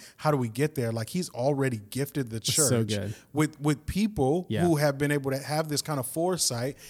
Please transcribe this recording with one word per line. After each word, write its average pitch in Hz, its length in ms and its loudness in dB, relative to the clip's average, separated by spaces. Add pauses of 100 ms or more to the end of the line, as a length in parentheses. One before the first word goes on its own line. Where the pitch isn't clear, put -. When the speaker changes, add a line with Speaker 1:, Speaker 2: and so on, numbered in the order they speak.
(180)
Speaker 1:
how 156 120 0
do 151 80 4
we 123 100 0
get 135 280 -2
there? 117 160 -2
Like, 113 180 -4
he's 180 220 -4
already 135 460 0 (120)
gifted 139 400 -4
the 113 60 -8
Speaker 2:
That's - 180 -2
so 147 160 4
Speaker 1:
church 113 200 2
Speaker 2:
good. 104 260 -2 (180)
Speaker 1:
with, 151 260 0
with 147 280 0
people 180 600 0
Speaker 2:
Yeah. 110 160 0
Speaker 1:
who 170 120 6
have 143 240 2
been 143 120 2
able 135 200 0
to 135 80 -2
have 151 300 -2
this 143 120 -2
kind 147 180 -2
of 120 60 -2
foresight, 139 720 -2 (120)